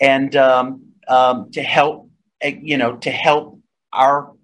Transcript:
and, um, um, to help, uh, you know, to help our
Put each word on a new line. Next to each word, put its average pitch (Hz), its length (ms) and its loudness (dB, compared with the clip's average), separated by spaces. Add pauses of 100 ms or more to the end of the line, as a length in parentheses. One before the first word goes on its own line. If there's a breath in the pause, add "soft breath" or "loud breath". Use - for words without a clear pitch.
and, 135 340 0
um, 131 580 0 (140)
um, 127 440 0
to - 100 -10
help, 147 480 -2 (340)
uh, 143 60 -4 (120)
you 147 160 -4
know, 120 200 -2
to 139 140 -8
help - 480 -2 (340)
our 139 400 0 (100)